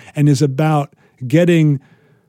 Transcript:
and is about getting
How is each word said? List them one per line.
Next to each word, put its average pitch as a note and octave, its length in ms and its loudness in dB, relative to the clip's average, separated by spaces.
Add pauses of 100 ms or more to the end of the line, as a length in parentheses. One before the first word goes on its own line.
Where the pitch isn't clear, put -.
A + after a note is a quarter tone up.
(160)
and D3 120 0
is C#3+ 120 2
about D3 540 -2 (320)
getting D#3 540 2 (480)